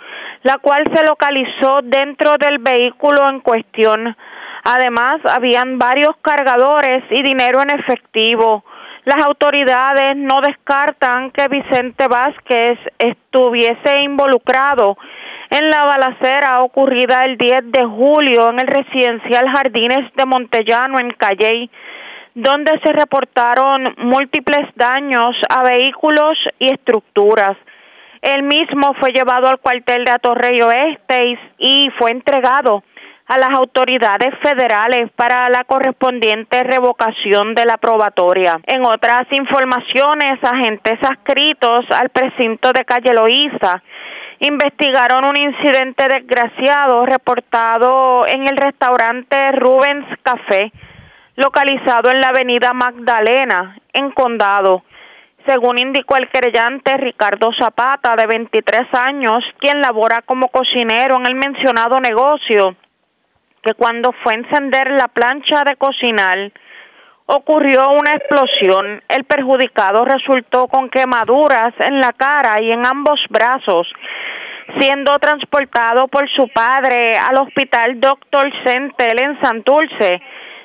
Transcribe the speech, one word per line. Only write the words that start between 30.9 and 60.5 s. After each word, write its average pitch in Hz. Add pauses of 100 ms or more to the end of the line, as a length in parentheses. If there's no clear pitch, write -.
y, 240 (200)
y 269
fue 233
entregado 254 (440)
a 254
las 262
autoridades 254 (120)
federales 240
para 247
la 247
correspondiente 247
revocación 226
de 233
la 226
probatoria. 185
En 254
otras 240
informaciones, 269
agentes 233
adscritos 269
al 254
precinto 254
de 254
Calle 247
Loíza 226 (580)
investigaron 269
un 285
incidente 269
desgraciado 254
reportado 247
en 269
el 277
restaurante 254
Rubens 262 (200)
Café, 214 (640)
localizado 262
en 262
la 262
avenida 247
Magdalena, 240 (140)
en 277
Condado. 202 (640)
Según 247
indicó 269
el 262
querellante 254
Ricardo 226
Zapata, 247
de 226
veintitrés 226
años, 247 (160)
quien 285
labora 226
como 254
cocinero 247